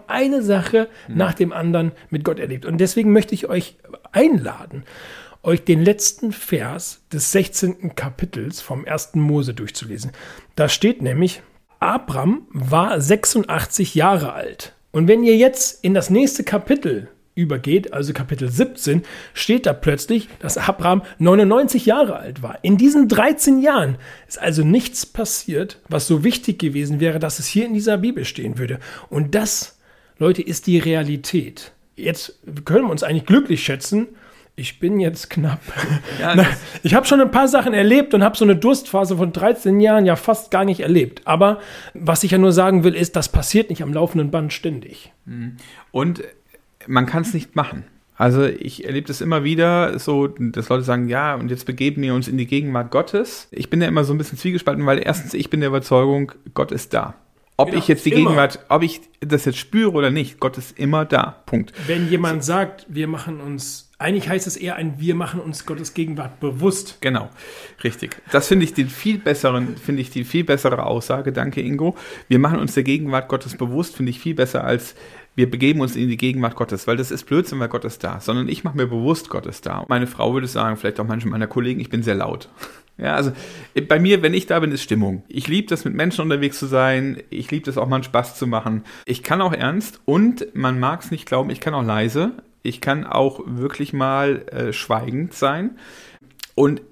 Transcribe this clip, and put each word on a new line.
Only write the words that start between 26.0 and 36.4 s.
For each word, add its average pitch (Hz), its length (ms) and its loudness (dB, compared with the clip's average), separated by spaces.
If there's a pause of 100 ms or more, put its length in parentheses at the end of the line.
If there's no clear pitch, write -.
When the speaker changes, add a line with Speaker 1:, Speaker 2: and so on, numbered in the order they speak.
Speaker 1:
so 156 180 2
wichtig 226 360 0
gewesen 143 400 -2
wäre, 160 180 0
dass 156 220 -6
es 135 80 -8
hier 220 180 2
in 233 80 -4
dieser 208 240 0
Bibel 190 280 -2
stehen 120 340 -8
würde. 127 180 -6 (320)
Und 147 240 -2
das, - 460 -4 (400)
Leute, 175 240 2
ist - 240 -6
die 175 100 4
Realität. 156 920 -2 (240)
Jetzt - 420 -8 (260)
können 226 220 4
wir 190 60 0
uns 151 100 -4
eigentlich 156 240 -2
glücklich 240 380 4
schätzen, 196 460 -2 (480)
ich - 220 -10
bin 196 200 0
jetzt 165 300 -2
knapp. 151 320 0 (580)
Speaker 2:
Ja, 170 160 0
Speaker 1:
Na, 185 80 8